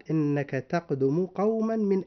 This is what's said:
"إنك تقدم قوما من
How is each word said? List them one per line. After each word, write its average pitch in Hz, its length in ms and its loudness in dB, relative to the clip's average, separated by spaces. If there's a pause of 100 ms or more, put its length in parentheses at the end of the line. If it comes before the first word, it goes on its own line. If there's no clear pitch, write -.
(120)
"إنك 147 380 0
تقدم 143 760 0
قوما 220 500 0
من 196 320 2